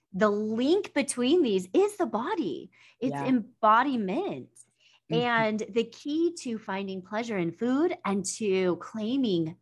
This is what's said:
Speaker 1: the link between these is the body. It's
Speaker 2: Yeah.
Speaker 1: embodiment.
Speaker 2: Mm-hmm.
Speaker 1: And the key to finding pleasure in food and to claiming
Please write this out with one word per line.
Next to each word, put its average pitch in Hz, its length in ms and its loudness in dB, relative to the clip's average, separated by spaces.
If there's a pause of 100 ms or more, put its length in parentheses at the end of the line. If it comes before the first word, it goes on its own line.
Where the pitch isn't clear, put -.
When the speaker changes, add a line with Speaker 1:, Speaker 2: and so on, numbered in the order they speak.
(140)
Speaker 1:
the 208 180 4
link 226 640 0
between 285 480 2
these 190 280 0
is 403 260 2
the 330 100 0
body. 226 640 -4 (280)
It's 262 140 -2
Speaker 2:
Yeah. 143 120 -4
Speaker 1:
embodiment. 226 1200 0 (600)
Speaker 2:
Mm-hmm. 233 100 0
Speaker 1:
And 226 480 0
the 233 140 0
key 311 560 -2
to 233 180 -6
finding 190 440 -6
pleasure 214 360 -4
in 170 140 0
food 269 440 0 (100)
and 196 200 -2 (120)
to 185 400 2
claiming 214 840 -2